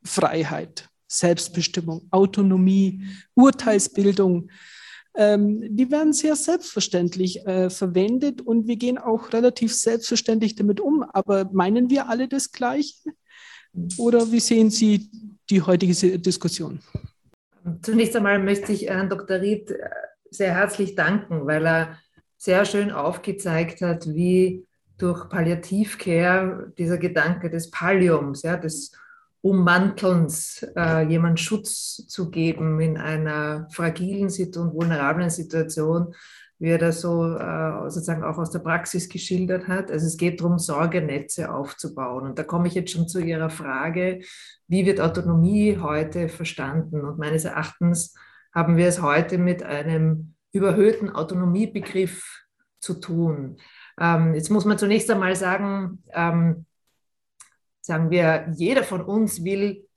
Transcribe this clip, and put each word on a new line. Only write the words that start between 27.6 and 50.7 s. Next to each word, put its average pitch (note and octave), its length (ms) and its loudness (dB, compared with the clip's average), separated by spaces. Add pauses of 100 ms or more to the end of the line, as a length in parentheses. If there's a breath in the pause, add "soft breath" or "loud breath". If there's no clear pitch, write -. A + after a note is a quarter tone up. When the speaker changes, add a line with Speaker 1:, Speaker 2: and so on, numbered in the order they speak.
Speaker 2:
Palliums, E3 720 2
ja, E3 140 -2
des - 360 -8 (500 soft breath)
Ummantelns, F3+ 1200 2 (100)
äh, D#3+ 320 2
jemand E3 320 2
Schutz - 680 -6
zu F3 220 -6
geben D#3+ 500 0
in D#3+ 180 0
einer D3+ 720 -4
fragilen F3+ 580 -4
Situ-, F3 320 -6
und E3 140 -2
vulnerablen D#3+ 560 0
Situation, D#3+ 840 -2 (440 loud breath)
wie D#3+ 100 -4
er E3 100 2
das E3 220 0
so, E3+ 240 0
äh, D#3+ 640 -4
sozusagen E3 320 -4
auch D#3 140 -4
aus D#3+ 140 -4
der E3+ 80 -6
Praxis E3+ 500 -4
geschildert F#3 580 -4
hat. F#3+ 240 -4
Also D#3 160 -2
es D#3+ 120 -4
geht E3+ 220 -2
darum, F3 180 2
Sorgenetze D#3 920 -2
aufzubauen. C3+ 760 -8
Und B2+ 120 -8
da D#3+ 40 -4
komme E3+ 260 0
ich E3 60 -6
jetzt F3+ 160 -4
schon E3 180 -2
zu F#3 100 -4
Ihrer D#3+ 300 -2
Frage, D#3+ 720 -4 (480 loud breath)
wie F3+ 160 2
wird G3 160 2
Autonomie F3+ 800 2
heute D#3 500 -2
verstanden? D#3 720 -4
Und D3 180 -8
meines D#3 280 -2
Erachtens E3+ 680 -2 (380 soft breath)
haben E3+ 240 2
wir F3 120 6
es F3 120 0
heute E3 380 2
mit F3+ 240 0
einem D#3+ 720 -2 (180)
überhöhten G3 560 4